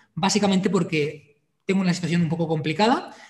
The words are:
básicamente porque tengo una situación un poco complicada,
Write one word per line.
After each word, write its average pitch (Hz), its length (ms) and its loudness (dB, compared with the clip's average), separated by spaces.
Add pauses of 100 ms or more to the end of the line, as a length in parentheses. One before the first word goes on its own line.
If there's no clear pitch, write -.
(160)
básicamente 190 560 2
porque 156 720 -4 (220)
tengo 196 160 0
una 180 120 2
situación 175 280 -2
un 156 80 0
poco 165 180 -2
complicada, 160 680 0 (160)